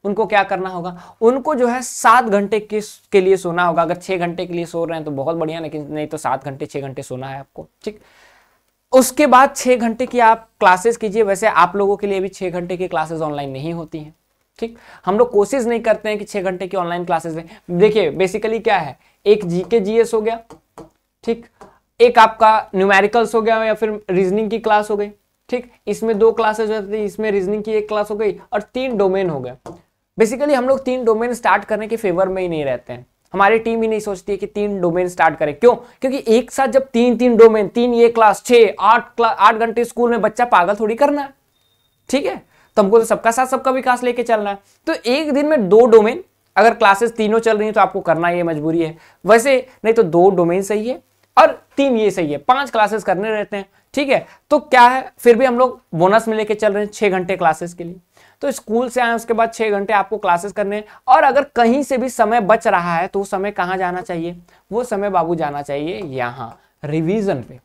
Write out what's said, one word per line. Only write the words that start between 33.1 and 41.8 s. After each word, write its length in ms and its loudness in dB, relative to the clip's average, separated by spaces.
हमारी 260 2
टीम 220 -2
ही 60 -2
नहीं 120 -2
सोचती 320 -8
है 60 -4
कि 100 -8
तीन 340 -4
डोमेन 280 0
स्टार्ट 280 0
करें। 180 -2
क्यों? 180 6
क्योंकि 280 -4
एक 220 2
साथ 160 0
जब 220 0
तीन, 280 2
तीन 200 2
डोमेन, 320 8
तीन 240 0
ये 160 4
क्लास, 340 2
छह, 380 4
आठ 340 2
क्ला-, 180 0
आठ 220 4
घंटे 300 -2
स्कूल 260 -2
में 100 0
बच्चा 260 0
पागल 280 2
थोड़ी 200 -2
करना 260 0
है, 120 -12